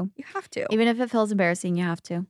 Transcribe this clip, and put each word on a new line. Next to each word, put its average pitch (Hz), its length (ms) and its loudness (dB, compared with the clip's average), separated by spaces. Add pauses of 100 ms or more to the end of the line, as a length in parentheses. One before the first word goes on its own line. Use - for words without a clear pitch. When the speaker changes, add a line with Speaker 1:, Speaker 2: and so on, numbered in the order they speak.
(160)
Speaker 1:
You 277 80 -16 (100)
have 392 160 -8
to. - 220 -6
Speaker 2:
Even 226 160 4
if 233 120 2
it 247 120 -2
feels 214 200 2
embarrassing, 180 440 2
you 175 80 0
have 170 200 -2
to. 175 260 -4